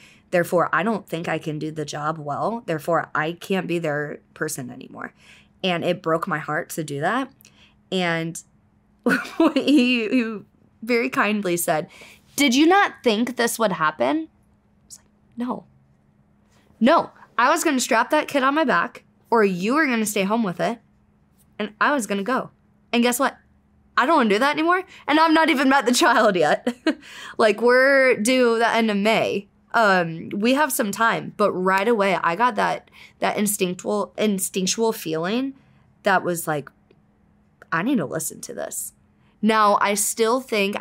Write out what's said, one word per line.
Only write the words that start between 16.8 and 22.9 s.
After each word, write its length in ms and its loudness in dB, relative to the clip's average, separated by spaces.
No, 300 2
I 120 4
was 140 0
gonna 160 2
strap 300 0
that 180 0
kid 140 -2
on 120 2
my 100 2
back, 400 -2
or 140 4
you 300 0
were 120 2
gonna 180 0
stay 200 -2
home 180 0
with 180 -4
it, 200 -4
and 220 -8
I 140 2
was 120 -2
gonna 180 -4
go. 260 -4